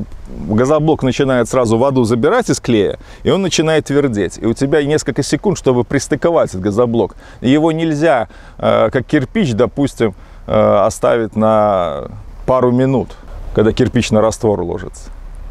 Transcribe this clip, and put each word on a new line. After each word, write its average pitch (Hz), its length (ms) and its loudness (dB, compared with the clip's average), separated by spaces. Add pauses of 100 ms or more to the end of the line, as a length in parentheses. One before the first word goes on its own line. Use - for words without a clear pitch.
(500)
газоблок 143 540 2
начинает 131 440 0
сразу 113 300 2
воду 131 260 2
забирать 127 460 2
из - 100 0
клея, 104 400 0 (240)
и - 80 2
он 185 100 2
начинает 160 440 0
твердеть. 131 520 0
И - 80 -6
у 117 80 2
тебя 143 300 0
несколько 143 400 -2
секунд, 170 340 -2
чтобы 120 280 0
пристыковать 143 640 0
этот 95 120 -8
газоблок. 117 540 0 (240)
И 120 100 0
его 151 220 4
нельзя, 156 560 0 (300)
э, 110 340 2
как 131 140 -2
кирпич, 147 480 0
допустим, 117 600 0 (340)
э, 104 380 4
оставить 113 520 0
на 104 720 2 (360)
пару 127 260 2
минут, 131 440 0 (400)
когда 110 160 4
кирпич 117 400 0
на 107 80 4
раствор 107 400 0
ложится. 85 520 -10 (400)